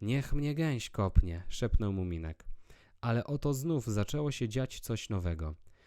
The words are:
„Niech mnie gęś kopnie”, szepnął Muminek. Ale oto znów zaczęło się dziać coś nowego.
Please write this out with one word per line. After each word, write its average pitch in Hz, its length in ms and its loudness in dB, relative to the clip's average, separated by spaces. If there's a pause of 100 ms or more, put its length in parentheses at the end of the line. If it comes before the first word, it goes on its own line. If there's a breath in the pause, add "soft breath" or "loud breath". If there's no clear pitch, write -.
„Niech 127 320 0
mnie 147 220 2
gęś 151 360 0
kopnie”, 90 580 4
szepnął 107 440 4
Muminek. 85 520 -4 (560 loud breath)
Ale 117 240 2
oto 143 300 0
znów 143 320 0
zaczęło 120 440 0
się 123 180 -2
dziać 127 320 -2
coś - 280 -4
nowego. 82 460 -2 (320 soft breath)